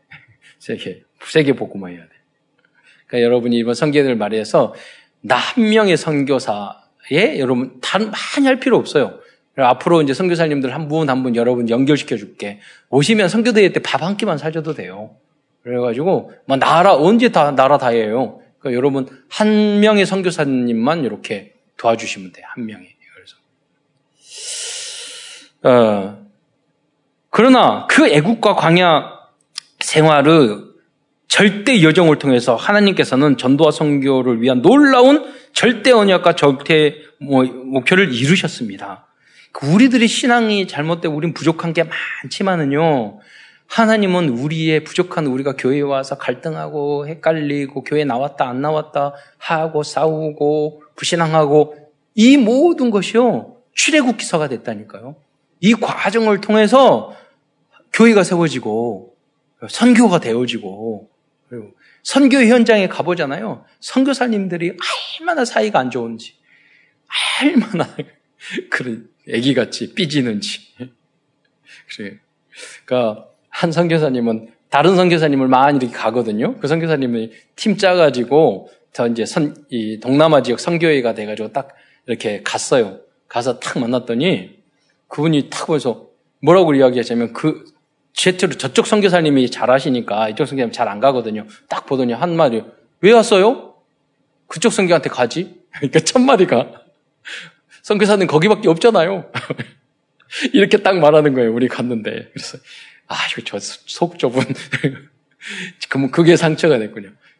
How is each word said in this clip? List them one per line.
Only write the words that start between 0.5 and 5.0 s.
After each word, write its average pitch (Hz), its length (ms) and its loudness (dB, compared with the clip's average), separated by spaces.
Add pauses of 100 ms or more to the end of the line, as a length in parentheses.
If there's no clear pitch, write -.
세계, - 440 -12 (220)
세계 143 280 -4
복음화 98 360 -12
해야 85 140 -20
돼. - 60 -20 (1000)
그러니까 120 200 0
여러분이 120 300 0
이번 117 180 -2
선교회를 143 420 0
말해서 110 580 -2 (460)